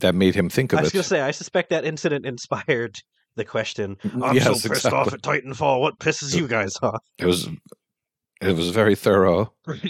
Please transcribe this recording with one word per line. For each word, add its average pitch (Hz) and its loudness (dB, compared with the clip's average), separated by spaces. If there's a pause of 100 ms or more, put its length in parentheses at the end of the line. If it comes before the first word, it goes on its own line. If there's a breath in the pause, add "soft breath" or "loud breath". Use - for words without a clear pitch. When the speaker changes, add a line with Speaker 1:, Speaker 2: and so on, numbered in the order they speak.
Speaker 1:
that 92 2
made 92 4
him 92 0
think 135 -2
of - 4
Speaker 2:
I - 2
was 76 2
Speaker 1:
it. - -4
Speaker 2:
gonna 185 0
say, 170 2
I 139 0
suspect - -4
that 160 -2
incident 156 -2
inspired 120 -4 (400)
the 110 -4
question. 107 -4
Speaker 1:
Mm, 123 -4
Speaker 2:
"I'm 131 2
Speaker 1:
yes, 110 4
Speaker 2:
so 117 -4
pissed - 0
off 135 0
Speaker 1:
exactly. 147 -4
Speaker 2:
at 143 -4
Titanfall. 135 0
What 151 -2
pisses 143 -4
Speaker 1:
It 175 2
Speaker 2:
you 147 -2
guys 107 -2 (100)
off?" 110 -2 (180)
Speaker 1:
It 87 -2
was, 90 2 (920)
it 95 0
was 85 -2
very 104 4
thorough. 95 4 (140)
Speaker 2:
<laughs> 156 -8 (180)